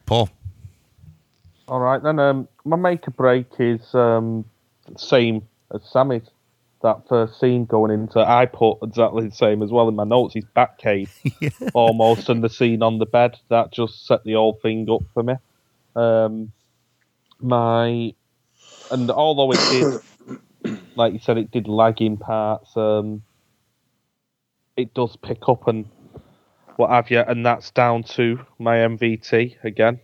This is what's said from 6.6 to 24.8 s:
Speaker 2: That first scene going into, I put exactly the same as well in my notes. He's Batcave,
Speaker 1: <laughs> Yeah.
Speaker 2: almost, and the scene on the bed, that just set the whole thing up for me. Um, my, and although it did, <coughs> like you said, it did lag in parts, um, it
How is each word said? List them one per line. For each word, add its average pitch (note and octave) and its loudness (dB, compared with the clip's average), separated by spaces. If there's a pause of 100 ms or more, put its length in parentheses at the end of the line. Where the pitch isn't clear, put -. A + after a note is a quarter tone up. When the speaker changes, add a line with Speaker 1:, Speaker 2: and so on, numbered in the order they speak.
Speaker 2:
That A2 0
first A2+ 0
scene B2 0
going A2 0
into, G#2+ -2
I A#2+ 4
put A2+ 0
exactly A2+ -2
the A2 -14
same G#2+ 0
as G#2 -4
well A#2 2
in G#2+ -4
my G#2 -4
notes. A#2 2
He's G#2+ -8 (100)
Batcave, G2+ -2 (140)
Speaker 1:
<laughs> - -6
Yeah. D3 -4 (240)
Speaker 2:
almost, A2+ 2
and A#2 0
the A2+ 0
scene A#2 0
on A2+ 0
the A2 -2
bed, A#2+ 0 (120)
that A#2 0
just - -8
set - 0
the A2 -6
whole A2 2
thing A2 -4
up A2+ 0 (120)
for A#2+ -4
me. B2+ -2 (600)
Um, A2 0 (880)
my, A#2 0 (760)
and B2 -4
although C#3 2
it B2+ 0 (600)
did, - -8
<coughs> - -20
like A2+ 0
you A2+ -8
said, A#2 0
it A2 -6
did G#2+ -4
lag A2+ 2
in G#2+ 0
parts, G#2+ -6
um, G#2+ -2 (1500)
it B2 -6